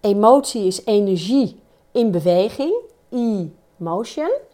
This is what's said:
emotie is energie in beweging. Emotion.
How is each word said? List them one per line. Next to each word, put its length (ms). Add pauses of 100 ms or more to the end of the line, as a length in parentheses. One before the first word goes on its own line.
emotie 640
is 200
energie 720 (320)
in 200
beweging. 640 (360)
Emotion. 1200 (220)